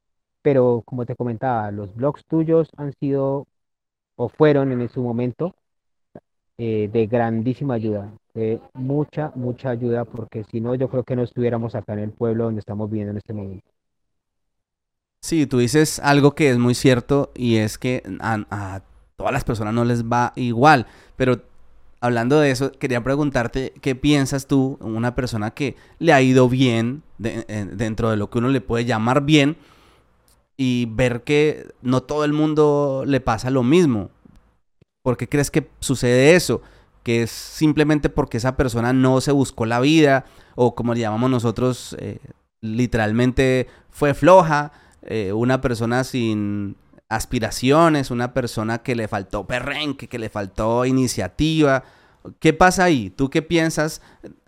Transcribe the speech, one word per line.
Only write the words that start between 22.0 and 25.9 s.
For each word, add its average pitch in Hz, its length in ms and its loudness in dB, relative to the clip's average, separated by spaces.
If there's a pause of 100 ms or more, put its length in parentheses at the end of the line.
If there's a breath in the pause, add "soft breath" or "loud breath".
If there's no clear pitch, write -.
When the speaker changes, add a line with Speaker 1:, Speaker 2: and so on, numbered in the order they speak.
Speaker 2:
hablando 123 400 2
de 143 100 4
eso, 131 220 -2
quería 120 320 -4
preguntarte, 131 760 -2
¿qué 135 140 -2
piensas 139 540 0
tú, 135 320 2
una 113 340 -4
persona 113 380 -4
que 131 240 -6 (240 soft breath)